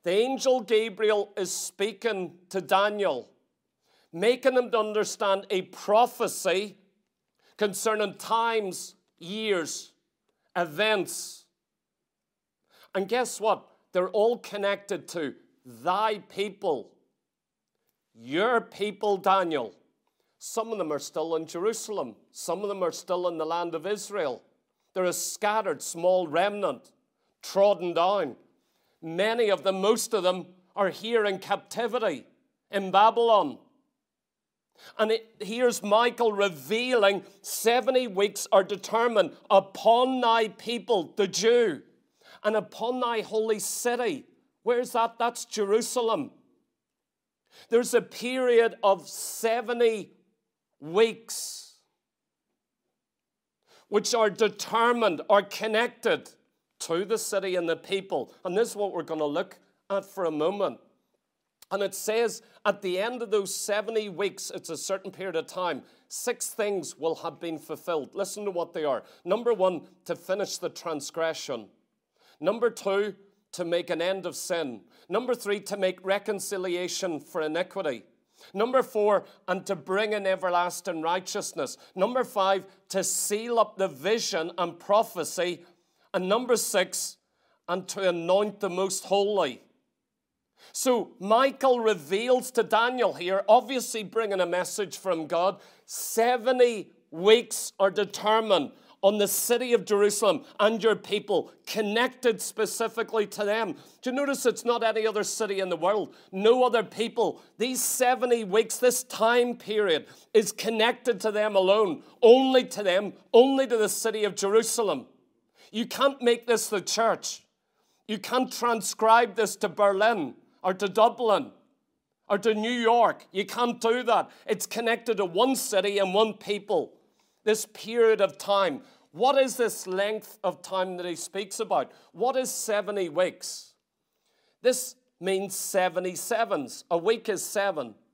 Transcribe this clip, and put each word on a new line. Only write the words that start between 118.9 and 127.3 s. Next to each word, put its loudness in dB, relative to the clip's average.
this -2
to -2
Berlin 2
or 0
to -4
Dublin 2
or 0
to 2
New -2
York. 2
You -2
can't -2
do 0
that. 2
It's -4
connected -2
to 0
one 2
city -2
and 0
one 2
people. -4